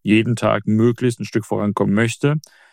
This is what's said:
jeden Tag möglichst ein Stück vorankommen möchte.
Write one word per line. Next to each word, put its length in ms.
jeden 340
Tag 300
möglichst 540
ein 60
Stück 200
vorankommen 480
möchte. 420